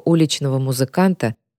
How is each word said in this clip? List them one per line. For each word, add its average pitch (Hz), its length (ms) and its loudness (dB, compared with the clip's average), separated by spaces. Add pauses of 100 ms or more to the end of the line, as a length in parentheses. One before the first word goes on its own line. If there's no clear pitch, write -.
уличного 143 540 0
музыканта, 135 760 0 (240)